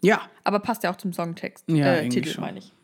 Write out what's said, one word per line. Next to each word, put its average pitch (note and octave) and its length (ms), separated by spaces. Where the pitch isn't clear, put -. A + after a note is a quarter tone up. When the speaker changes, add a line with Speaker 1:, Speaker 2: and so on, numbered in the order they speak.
Speaker 1:
Ja. G3 220
Speaker 2:
Aber G3+ 160
passt A3 240
ja F3 80
auch F#3 40
zum F#3 160
Songtext. - 560
Speaker 1:
Ja, D3+ 180
Speaker 2:
Äh, F3 180
Speaker 1:
irgendwie B2 160
Speaker 2:
Titel, - 140
Speaker 1:
schon. - 100
Speaker 2:
meine - 160
ich. - 120